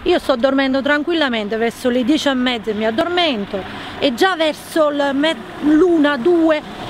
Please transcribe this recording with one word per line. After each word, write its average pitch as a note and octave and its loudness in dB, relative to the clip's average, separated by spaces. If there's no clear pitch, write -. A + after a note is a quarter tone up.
io F4+ 2
sto - 0
dormendo C4+ 0
tranquillamente, C#4 -2
verso A#3 -2
le B3 0
dieci C#4+ 2
e C4+ 2
mezza B3 -2
mi G#3+ -2
addormento C4 -2
e C4+ 0
già F#4 2
verso D#4 0
il C#4+ 0
me-, C#4+ 0
l'una, D4+ 4
due D#4+ 2